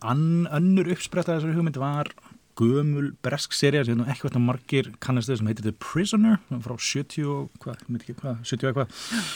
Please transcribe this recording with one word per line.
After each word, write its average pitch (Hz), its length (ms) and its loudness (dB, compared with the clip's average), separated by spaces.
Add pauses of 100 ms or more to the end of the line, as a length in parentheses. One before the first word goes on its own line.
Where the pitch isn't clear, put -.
ann-, 160 480 2
önnur 175 400 4
uppspretta 170 480 -2
þessari 160 180 -2
hugmynd 165 220 0
var 143 300 -2 (520)
gömul 143 540 2 (100)
bresk - 300 -4
sería 143 320 4
sem 117 120 0
nú 120 80 2
ekki 131 180 -6
veit 143 120 -2
að 123 80 4
margir 123 560 0
kannast 127 300 0
við, 131 80 0
sem 107 100 0
heitir 107 160 -2
The 107 80 0
Prisoner, 208 680 4 (200)
frá 120 160 -8
sjötíu 143 560 -4
og 143 260 -4
hvað, 120 220 -12
ég - 80 -20
veit 120 160 -4
ekki 123 160 -12
hvað, 123 240 -6
sjötíu 127 240 -2
og 123 80 0
eitthvað. 135 140 -2 (460)